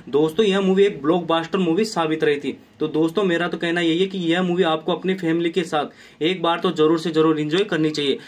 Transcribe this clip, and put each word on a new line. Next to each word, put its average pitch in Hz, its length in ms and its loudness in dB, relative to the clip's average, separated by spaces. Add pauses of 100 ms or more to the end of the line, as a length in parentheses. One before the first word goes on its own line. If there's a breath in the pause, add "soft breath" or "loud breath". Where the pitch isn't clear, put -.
दोस्तों, 156 360 2
यह 196 160 2
movie 190 220 4
एक 170 180 0
blockbuster 165 560 0
movie 185 280 0
साबित 156 380 -2
रही 147 140 2
थी। 139 200 -8 (220)
तो 156 80 -2
दोस्तों, 160 360 0
मेरा 175 240 0
तो 170 100 -6
कहना 170 240 -2
यही 165 180 2
है 196 80 2
कि 190 100 -8
यह 175 260 0
movie 175 200 0
आपको 160 300 0
अपनी 175 200 -2
family 170 360 -2
के 170 140 0
साथ 147 220 -2 (380 loud breath)
एक 180 180 -2
बार 170 180 0
तो 180 120 0
जरूर 156 280 4
से 170 120 -4
जरूर 156 280 4
enjoy 151 240 0
करनी 156 260 0
चाहिए। 143 280 0 (100)